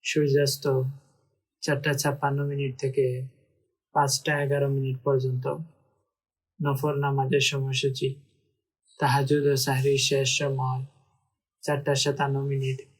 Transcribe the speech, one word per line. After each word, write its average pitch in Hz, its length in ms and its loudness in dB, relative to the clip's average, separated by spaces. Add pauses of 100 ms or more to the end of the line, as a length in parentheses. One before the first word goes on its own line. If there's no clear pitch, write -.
সূর্যাস্ত 143 600 2 (960)
চারটা 147 300 -2
ছাপ্পান্ন 139 540 0
মিনিট 139 320 -2
থেকে 131 260 0 (920)
পাঁচটা 143 360 0 (120)
এগারো 143 320 2
মিনিট 131 280 -2
পর্যন্ত। 131 420 0 (1120)
নফল 143 360 0 (100)
নামাজের 135 460 2
সময়সূচি 135 580 -2 (920)
তাহাজ্জুদ 143 540 2
ও - 20 4 (100)
সাহরির 135 420 2
শেষ 135 200 2 (120)
সময় 131 420 -2 (840)
চারটা 143 320 0
সাতান্ন 139 400 0 (160)
মিনিট। 135 280 -2 (200)